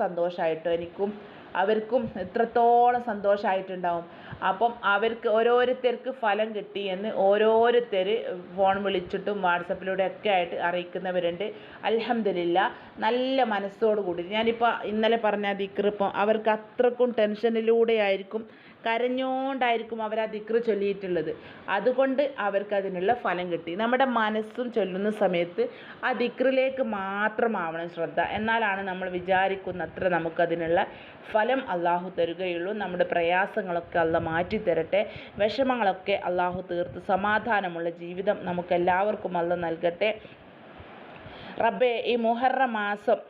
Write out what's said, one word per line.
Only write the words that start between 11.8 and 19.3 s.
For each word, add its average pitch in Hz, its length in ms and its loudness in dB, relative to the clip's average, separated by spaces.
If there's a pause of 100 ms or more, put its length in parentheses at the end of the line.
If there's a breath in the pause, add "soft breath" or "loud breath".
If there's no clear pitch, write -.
അൽഹംദുലില്ലാ, 202 800 0 (320 loud breath)
നല്ല 254 460 2
മനസ്സോടു 208 580 0
കൂടി 175 220 -4 (120)
ഞാനിപ്പോൾ 226 360 2 (120)
ഇന്നലെ 220 420 2
പറഞ്ഞ 202 220 0
ആ 196 160 -2
ദിക്ർ 196 240 -2
ഇപ്പം 202 240 0 (120)
അവർക്ക് 214 260 2
അത്രക്കും 240 720 2
ടെൻഷനിലൂടെ 226 720 2
ആയിരിക്കും, 202 500 0 (420 loud breath)
കരഞ്ഞോണ്ടായിരിക്കും 254 1200 -2